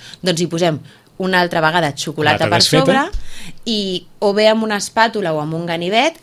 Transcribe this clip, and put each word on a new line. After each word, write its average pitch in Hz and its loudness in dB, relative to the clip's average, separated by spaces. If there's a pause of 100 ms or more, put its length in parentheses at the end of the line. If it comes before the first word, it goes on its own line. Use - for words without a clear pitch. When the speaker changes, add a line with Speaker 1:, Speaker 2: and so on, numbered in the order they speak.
(220)
Speaker 1:
Doncs 175 0
hi 175 0
posem 165 0 (380)
una 185 2
altra 175 0
vegada 156 2
xocolata 151 0
Speaker 2:
Xocolata - 2
Speaker 1:
per - 2
Speaker 2:
desfeta. - 4
Speaker 1:
sobre - -2 (120)
i 196 -4 (140)
o 202 2
bé 214 6
amb 220 2
una 214 -2
espàtula 208 0
o 151 -2
amb 156 -6
un 170 -6
ganivet 196 0